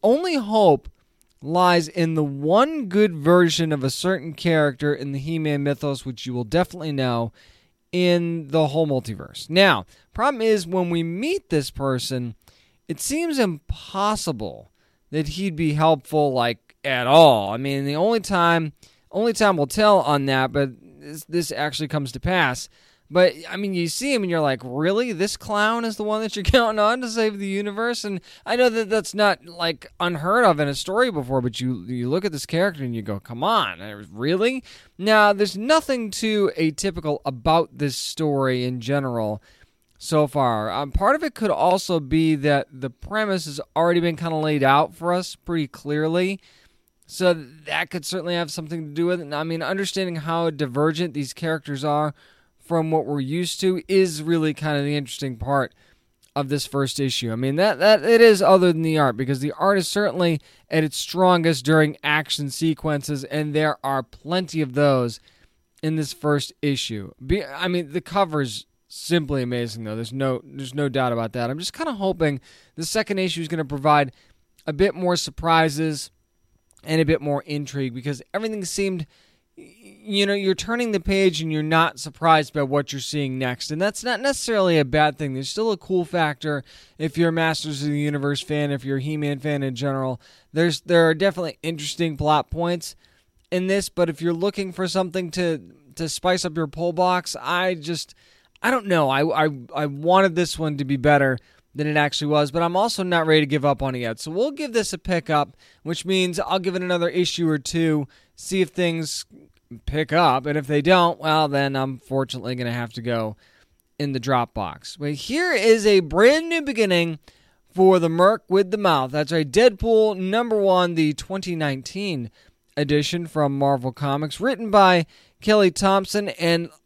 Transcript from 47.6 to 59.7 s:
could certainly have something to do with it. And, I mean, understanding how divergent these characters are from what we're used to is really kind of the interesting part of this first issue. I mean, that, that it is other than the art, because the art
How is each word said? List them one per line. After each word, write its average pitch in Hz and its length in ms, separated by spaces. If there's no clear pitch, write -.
could 170 160
certainly 175 300
have 170 160
something 160 360
to 143 60
do 170 140
with 180 120
it. 170 40
And, 147 120
I 151 80
mean, 165 180
understanding 185 540
how 165 340
divergent 151 640
these 135 200
characters 147 500
are 151 300
from 160 260
what 160 160
we're 143 140
used 156 400
to 185 300
is 185 340
really 156 300
kind 151 240
of 143 80
the 147 100
interesting 135 400
part 127 380
of 139 100
this 139 180
first 139 360
issue. 123 280
I 113 60
mean, 131 220
that, 185 220
that 196 240
it 226 180
is 214 200
other 185 300
than 160 120
the 160 140
art, 131 200
because 131 240
the 147 160
art 196 200